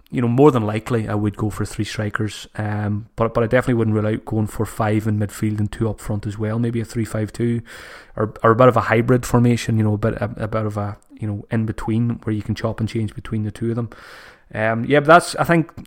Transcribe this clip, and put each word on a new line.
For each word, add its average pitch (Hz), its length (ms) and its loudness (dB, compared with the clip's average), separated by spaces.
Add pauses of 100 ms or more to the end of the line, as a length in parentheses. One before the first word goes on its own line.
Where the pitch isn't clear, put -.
(140)
you 135 80 -2
know, 120 60 2
more 135 240 8
than 117 120 0
likely 107 440 -2
I 107 80 -2
would 104 220 -2
go 107 120 -2
for - 140 -6
three 104 220 -4
strikers, 104 600 -4 (100)
um, 104 600 -4
but, 113 180 0
but 117 120 2
I - 20 0
definitely 123 280 2
wouldn't 110 200 2
rule 107 180 0
out - 120 -6
going 107 220 0
for - 180 -4
five 107 420 0
in 107 100 0
midfield 107 420 -2
and 101 120 -2
two 113 180 -2
up 101 120 -8
front 104 260 -6
as 104 100 -6
well. 110 220 -2
Maybe 117 220 -2
a 110 40 -8
three 113 200 -4
five 110 260 -4
two, 117 300 -2 (560)
or, 107 160 -2 (100)
or - 80 6
a 110 40 4
bit 127 120 8
of 120 80 6
a 110 60 4
hybrid 120 440 2
formation. 120 520 2
You 110 80 4
know, 107 80 2
a 104 40 0
bit, 110 180 -2
a, 117 100 -4 (100)
a 110 140 -6
bit 110 160 -2
of 104 100 -6
a, 101 220 -6 (200)
you 110 100 -6
know, 104 220 -6
in 113 160 0
between 113 580 -2
where 110 120 -2
you 104 60 -4
can 104 140 -4
chop 113 260 -4
and 110 80 0
change 110 260 -4
between 110 280 -6
the 107 80 -4
two 113 180 -6
of 117 80 -2
them. 117 120 -4 (640)
Um, 113 300 -2
yeah, 135 160 2
but 143 80 2
that's, 170 300 6
I 143 80 0
think, 170 260 2 (160)